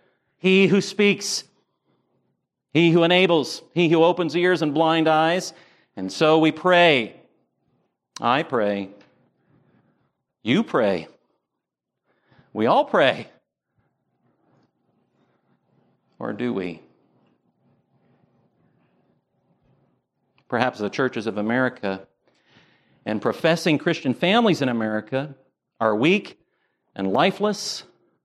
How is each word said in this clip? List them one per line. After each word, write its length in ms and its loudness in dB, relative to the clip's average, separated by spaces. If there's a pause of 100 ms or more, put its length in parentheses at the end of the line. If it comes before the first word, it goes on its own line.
(400)
He 280 4
who 140 4
speaks, 600 -2 (1300)
He 180 4
who 120 4
enables, 580 0 (120)
He 140 2
who 160 4
opens 320 0
ears 260 0
and 120 -2
blind 340 4
eyes. 460 0 (420)
And 160 -8
so 280 4
we 120 4
pray. 640 2 (1040)
I 240 0
pray. 460 -4 (1500)
You 220 0
pray. 440 -2 (1400)
We 140 -2
all 200 2
pray. 420 0 (3000)
Or 160 -8
do 200 -4
we? 280 -6 (3750)
Perhaps 320 -4
the 100 -4
churches 380 -4
of 100 -6
America 720 -4 (960)
and 160 -4
professing 560 0
Christian 360 -4
families 480 0
in 80 -2
America 680 -6 (460)
are 120 2
weak 460 0 (560)
and 160 -4
lifeless 720 -4 (420)